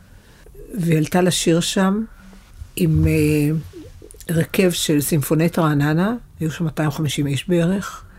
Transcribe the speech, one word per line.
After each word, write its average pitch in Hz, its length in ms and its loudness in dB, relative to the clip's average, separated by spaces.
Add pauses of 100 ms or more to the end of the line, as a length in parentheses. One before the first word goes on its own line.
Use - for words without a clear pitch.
(720)
והיא 170 240 0
עלתה 156 240 0
לשיר 175 380 2
שם 196 440 0 (720)
עם, 160 320 2
אה, 156 40 2 (1200)
הרכב 170 420 0
של 151 300 0
סימפונט 160 580 0
רעננה, 156 560 2 (240)
היו 156 120 -4
שם - 120 -6
מאתיים 151 280 -2
חמישים 147 360 -2
איש 139 220 -4
בערך, 180 540 -2 (160)